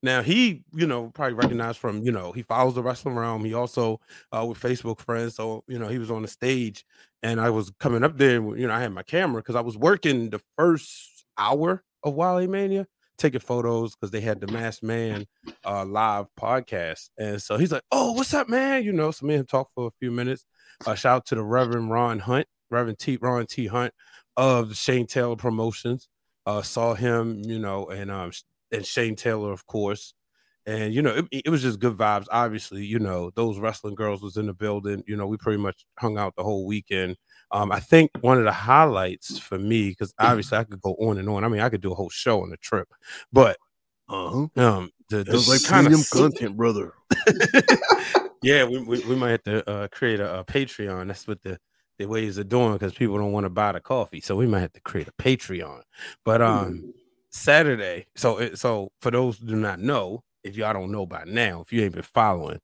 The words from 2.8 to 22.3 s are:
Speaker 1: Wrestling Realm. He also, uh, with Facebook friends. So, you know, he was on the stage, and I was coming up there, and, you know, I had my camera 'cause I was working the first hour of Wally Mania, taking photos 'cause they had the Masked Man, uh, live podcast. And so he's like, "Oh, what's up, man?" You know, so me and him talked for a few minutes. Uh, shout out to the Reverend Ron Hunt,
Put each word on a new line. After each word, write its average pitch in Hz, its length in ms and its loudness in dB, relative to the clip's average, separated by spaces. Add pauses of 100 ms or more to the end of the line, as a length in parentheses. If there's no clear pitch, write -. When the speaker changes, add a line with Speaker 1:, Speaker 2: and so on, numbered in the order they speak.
Speaker 1:
Wrestling 123 340 -4
Realm. 117 280 -4
He 110 80 -4
also, 117 480 -2 (320)
uh, 113 140 -4
with 117 140 -8
Facebook 123 400 -4
friends. 117 340 -4
So, 110 320 -8
you 127 120 -10
know, 113 100 -6
he 123 100 -4
was 113 120 -8
on 110 120 -4
the 107 60 -8
stage, 123 580 -2 (360)
and 113 180 -2
I 117 100 4
was 107 280 -2
coming - 260 2
up 151 120 2
there, 131 220 4
and, 107 200 -6
you 123 80 -2
know, 113 60 -2
I 117 80 -2
had 117 120 -6
my 92 100 -12
camera 156 400 -2
'cause 117 140 -4
I 120 40 2
was 117 160 -6
working 135 540 2
the 107 100 -8 (160)
first - 680 0 (100)
hour 151 480 0 (180)
of 147 120 -2
Wally 180 320 0
Mania, 196 400 -2 (320)
taking 131 220 0
photos 117 540 -2
'cause 101 160 -8
they 104 120 -6
had 104 180 -4
the 101 60 -10
Masked 113 360 -6
Man, 110 440 -4 (400)
uh, 98 180 -2
live 104 440 0 (120)
podcast. 110 800 -4
And 104 240 -6
so 107 160 -2
he's 165 120 2
like, - 220 -4
"Oh, 254 200 2
what's 254 200 -2
up, 285 160 0
man?" 262 340 0
You 208 120 -2
know, 156 160 0
so 147 160 -8
me 147 80 0
and 147 60 2
him 131 60 -4
talked 131 280 -2
for 123 140 -6
a - 100 -14
few 123 120 -4
minutes. 123 360 -4 (400)
Uh, 110 80 0
shout 127 220 4
out 120 100 -2
to - 80 -2
the 113 100 -2
Reverend 117 460 0
Ron 117 300 0
Hunt, 123 260 0 (240)